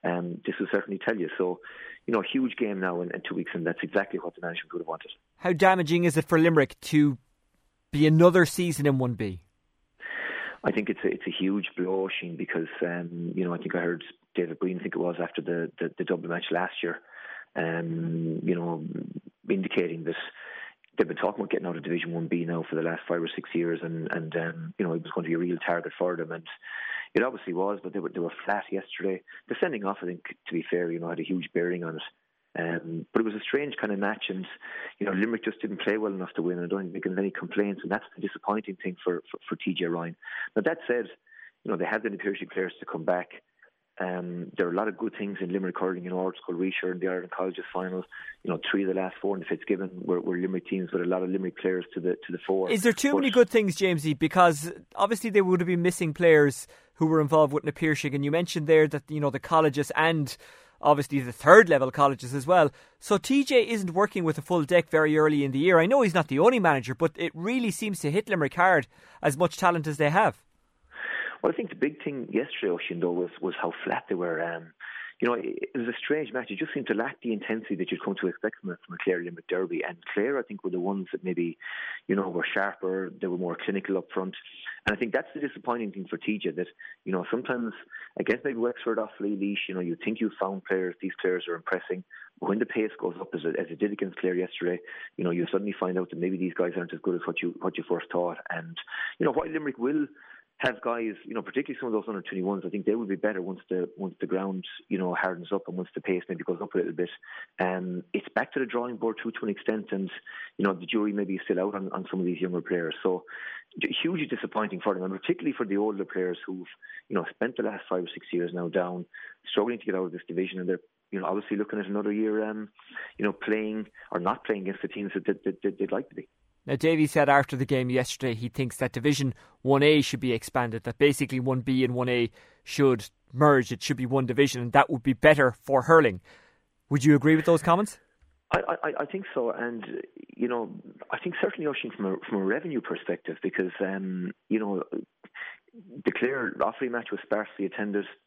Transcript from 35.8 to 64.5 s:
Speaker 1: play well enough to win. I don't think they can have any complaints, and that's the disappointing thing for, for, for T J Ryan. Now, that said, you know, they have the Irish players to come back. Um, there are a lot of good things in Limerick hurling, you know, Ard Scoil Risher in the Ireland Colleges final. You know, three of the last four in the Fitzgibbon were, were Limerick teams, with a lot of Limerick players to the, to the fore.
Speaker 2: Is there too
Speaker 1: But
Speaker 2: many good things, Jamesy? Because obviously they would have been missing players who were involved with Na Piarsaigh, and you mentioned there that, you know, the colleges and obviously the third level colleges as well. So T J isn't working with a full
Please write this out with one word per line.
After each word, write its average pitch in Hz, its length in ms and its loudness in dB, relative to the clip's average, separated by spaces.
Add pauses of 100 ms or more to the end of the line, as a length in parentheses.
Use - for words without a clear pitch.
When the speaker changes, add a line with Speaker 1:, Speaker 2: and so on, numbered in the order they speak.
Speaker 1:
play 107 160 2
well 107 160 -2
enough 92 220 -6
to 82 80 -2
win. 87 200 0
I 87 40 -4
don't 98 140 -2
think 87 120 -8
they 95 60 -6
can 92 140 -4
have 92 60 -2
any 98 120 0
complaints, 98 500 -2
and - 100 -4
that's 104 140 -2 (100)
the 170 60 -10
disappointing 110 600 -4
thing 90 200 -4
for, 87 280 -2
for, - 80 -12 (100)
for 85 60 -2
T - 180 -4
J 87 120 -2
Ryan. 85 300 -2 (400)
Now, 110 60 2
that 160 240 0
said, 120 200 0 (580)
you - 80 -4
know, 95 60 0
they 87 80 0
have 107 180 -2
the 104 200 -2
Irish 98 200 -2 (100)
players 92 260 -2
to - 60 -14
come 80 180 -8
back. 90 260 0 (720)
Um, 90 540 -6
there 92 100 2
are 87 60 -2
a 87 40 -2
lot 107 120 2
of 95 100 -6
good 107 220 -4
things 101 220 -6
in 90 100 -4
Limerick 95 260 -2
hurling, 90 280 -2
you 92 40 -8
know, 92 120 -2
Ard 92 160 -2
Scoil 87 200 -6
Risher 92 360 -2
in 90 60 -6
the 92 100 -2
Ireland 90 260 -4
Colleges 92 380 -4
final. 92 320 -4 (380)
You - 80 -2
know, 80 80 -2 (120)
three 98 120 2
of 95 40 0
the 92 60 0
last 92 280 -2
four 98 140 -2
in 92 60 -8
the 82 40 -10
Fitzgibbon 90 480 -2
were, 90 280 -2
were 90 160 -2
Limerick 92 320 -2
teams, 92 240 -4
with 92 80 0
a 87 40 0
lot 92 160 0
of 92 80 -4
Limerick 95 280 -4
players 92 260 0 (100)
to 95 60 -6
the, 87 120 0
to - 200 -6
the 85 60 -6 (100)
fore. 95 240 0
Speaker 2:
Is 208 100 0
there 226 120 4
too 277 180 2
Speaker 1:
But 285 60 4
Speaker 2:
many 277 120 2
good 233 200 6
things, 208 260 2
Jamesy? 156 420 2
Because 165 540 4 (240)
obviously 208 360 0
they 196 100 6
would 185 180 4
have 175 80 0
been 175 140 2
missing 175 320 2
players 151 520 8 (280)
who 160 140 2
were 160 120 6
involved 151 320 6
with 143 140 -2
Na 151 60 0
Piarsaigh, 147 440 0
and 139 80 0
you 143 80 0
mentioned 165 360 0
there 156 200 10
that, 143 220 -4
you 151 100 -4
know, 143 100 2
the 135 100 -4
colleges 147 580 4
and 160 400 2 (420)
obviously 143 400 4
the 123 140 -4
third 185 340 12
level 131 240 4
colleges 135 420 2
as 139 140 -4
well. 165 240 6 (300)
So 208 160 2
T 269 260 2
J 254 240 4
isn't 202 260 -2
working 190 300 2
with 156 140 2
a 147 40 -8
full 170 220 2